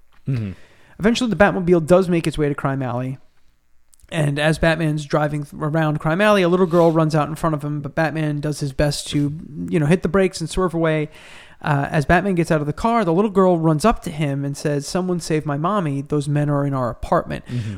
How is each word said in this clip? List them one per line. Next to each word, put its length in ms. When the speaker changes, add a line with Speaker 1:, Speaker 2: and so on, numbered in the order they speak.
Speaker 1:
Mm-hmm. 260
Speaker 2:
Eventually, 320
the 60
Batmobile 500
does 220
make 180
its 120
way 100
to 80
Crime 260
Alley. 360
And 280
as 220
Batman's 460
driving 380
th-, 180
around 380
Crime 220
Alley, 220
a 60
little 180
girl 240
runs 240
out 120
in 80
front 200
of 80
him, 180
but 140
Batman 440
does 200
his 120
best 380
to, 240
you 100
know, 80
hit 160
the 60
brakes 300
and 100
swerve 240
away. 360
Uh, 280
as 160
Batman 300
gets 160
out 100
of 60
the 60
car, 300
the 100
little 180
girl 260
runs 280
up 180
to 80
him 340
and 100
says, 320
"Someone 320
save 260
my 120
mommy. 440
Those 280
men 200
are 160
in 80
our 160
apartment." 580
Speaker 1:
Mm-hmm. 300